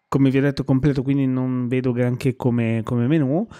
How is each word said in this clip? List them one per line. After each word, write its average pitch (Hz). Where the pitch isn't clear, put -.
come 135
vi 131
ho 135
detto, 139
completo, 135
quindi 139
non 127
vedo 127
granché 123
come, 117
come 120
menu, 156